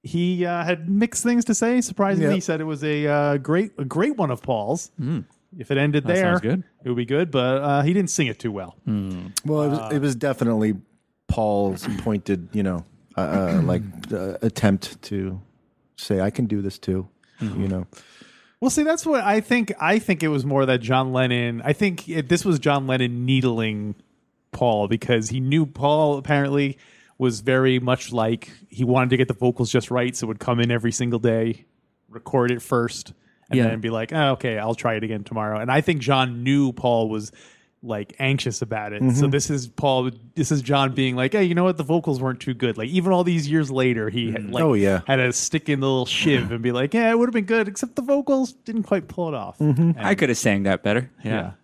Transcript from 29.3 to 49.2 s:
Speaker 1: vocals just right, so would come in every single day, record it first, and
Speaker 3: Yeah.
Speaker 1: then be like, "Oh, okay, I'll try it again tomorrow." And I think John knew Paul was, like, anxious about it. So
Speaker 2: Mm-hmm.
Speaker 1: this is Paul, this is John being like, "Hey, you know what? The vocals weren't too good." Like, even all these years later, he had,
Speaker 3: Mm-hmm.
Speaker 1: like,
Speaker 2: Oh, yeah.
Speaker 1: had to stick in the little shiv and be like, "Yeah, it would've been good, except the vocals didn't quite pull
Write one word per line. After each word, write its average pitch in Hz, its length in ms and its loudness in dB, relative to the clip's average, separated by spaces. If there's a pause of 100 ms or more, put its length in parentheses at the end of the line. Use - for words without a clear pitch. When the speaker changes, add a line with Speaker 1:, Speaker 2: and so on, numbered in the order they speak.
Speaker 1:
vocals 123 360 0
just 123 200 0
right, 123 260 -2
so 120 120 -6
would 110 100 -6
come 120 220 0
in 120 100 2
every 117 220 0
single 120 260 -2
day, 113 480 0 (420)
record 120 420 -2
it 120 120 -2
first, - 500 -2 (380)
and 131 80 2
Speaker 3:
Yeah. 120 100 4
Speaker 1:
then 113 120 -2
be 113 100 -4
like, 113 220 -4
"Oh, 151 200 2
okay, 117 260 -2
I'll 110 180 -2
try 117 180 -2
it 110 100 -4
again 107 200 -6
tomorrow." 107 340 -4
And 120 120 -4
I 143 100 4
think 156 200 0
John 123 440 0
knew 135 280 4
Paul 117 360 0
was, 107 240 -6 (500)
like, 107 360 -8
anxious 135 440 0
about 107 300 -6
it. 104 100 -8
So 131 40 4
Speaker 2:
Mm-hmm. 139 240 4
Speaker 1:
this 143 200 0
is 131 180 -4
Paul, 127 420 0 (240)
this 156 180 -2
is 139 100 2
John 135 320 2
being 127 220 0
like, 131 160 0
"Hey, 202 120 2
you 175 100 0
know 175 100 4
what? 180 120 2
The 160 80 -6
vocals 151 360 0
weren't 131 200 -4
too 131 140 -6
good." 117 240 -2
Like, 113 120 -6
even 185 220 2
all 180 120 4
these 165 260 0
years 151 200 0
later, 123 400 2
he 113 220 -4
had, 110 100 -6
Speaker 3:
Mm-hmm. 104 100 -8
Speaker 1:
like, 123 120 2
Speaker 2:
Oh, 143 100 6
yeah. 98 320 4
Speaker 1:
had 135 100 2
to 127 160 2
stick - 360 -4
in 143 120 0
the 135 80 0
little 131 180 0
shiv 127 460 2
and 117 100 -6
be 123 100 0
like, 131 220 0
"Yeah, 226 160 2
it 226 80 2
would've 240 140 2
been 220 140 0
good, 220 220 0
except 214 280 -8
the 269 60 -4
vocals 269 500 0
didn't 226 320 -6
quite 190 240 -2
pull 175 200 -6